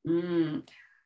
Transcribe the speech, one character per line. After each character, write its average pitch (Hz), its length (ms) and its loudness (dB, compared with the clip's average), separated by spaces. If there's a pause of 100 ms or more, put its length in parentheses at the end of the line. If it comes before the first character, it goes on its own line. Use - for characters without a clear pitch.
う 160 80 0
ん。 170 520 0 (400)